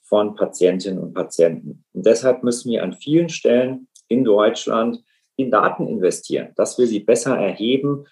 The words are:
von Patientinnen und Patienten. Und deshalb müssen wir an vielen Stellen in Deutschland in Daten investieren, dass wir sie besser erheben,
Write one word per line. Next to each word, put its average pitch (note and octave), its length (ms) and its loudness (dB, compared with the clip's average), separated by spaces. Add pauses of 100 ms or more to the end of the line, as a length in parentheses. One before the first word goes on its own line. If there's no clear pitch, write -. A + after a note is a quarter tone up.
von G#2 340 0
Patientinnen F#2 640 -2
und - 140 -10
Patienten. E2 680 -2 (100)
Und F#2 120 -10
deshalb B2 380 2
müssen A#2+ 280 -4
wir A2+ 120 -2
an F#2+ 100 -6
vielen D#3+ 360 0
Stellen B2+ 580 0 (200)
in B2+ 160 2
Deutschland A2+ 800 2 (320)
in B2+ 160 -2
Daten G#2+ 360 2
investieren, - 680 -4
dass - 220 -2
wir B2 100 4
sie G#2+ 120 -4
besser A#2 380 0
erheben, C3+ 760 -2